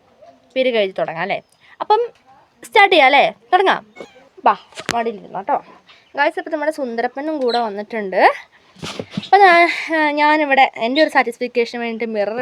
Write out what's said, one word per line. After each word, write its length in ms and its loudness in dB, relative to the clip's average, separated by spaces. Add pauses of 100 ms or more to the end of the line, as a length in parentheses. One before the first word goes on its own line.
(560)
പിരികം 260 0
എഴുതി 180 -4
തുടങ്ങാം 260 -6
അല്ലേ? 120 -6 (460)
അപ്പം 180 2 (680)
സ്റ്റാർട്ട് 260 4
ചെയ്യാം 160 6
അല്ലേ? 140 4 (300)
തുടങ്ങാം. 260 2 (680)
ബാ, 80 2 (400)
മടിയിലിരുന്നോ 460 -8
കേട്ടോ. 160 -2 (600)
ഗായ്സ്, 240 0
അപ്പം 140 -8
നമ്മുടെ 240 -4
സുന്ദരപ്പനും 640 -6
കൂടെ 240 0
വന്നിട്ടുണ്ട്. 540 -4 (1040)
അപ്പം 200 4
ഞാൻ, 140 6 (640)
ഞാനിവിടെ 440 4 (200)
എൻ്റെ 200 0
ഒരു 100 -8
സാറ്റിസ്ഫിക്കേഷന് 720 -4
വേണ്ടിയിട്ട് 320 -8
മിറർ 240 -4